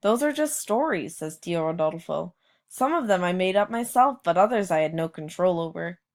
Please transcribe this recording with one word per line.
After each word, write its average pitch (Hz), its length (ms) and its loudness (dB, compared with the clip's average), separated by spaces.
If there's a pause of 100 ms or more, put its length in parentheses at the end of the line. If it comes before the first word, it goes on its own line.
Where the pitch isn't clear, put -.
Those 233 220 2
are 294 80 2
just 302 280 -2
stories, 214 580 -2
says 156 220 -10
Tio 170 240 -2
Rodolfo. 160 720 -4 (340)
Some 269 260 -2
of 320 140 0
them 190 160 2
I 175 100 0
made 185 220 0
up - 140 2
myself, 240 540 2
but 170 140 2
others 208 340 2
I 160 80 2
had 156 140 0
no 165 160 -2
control 165 500 -2
over. 170 400 -6 (160)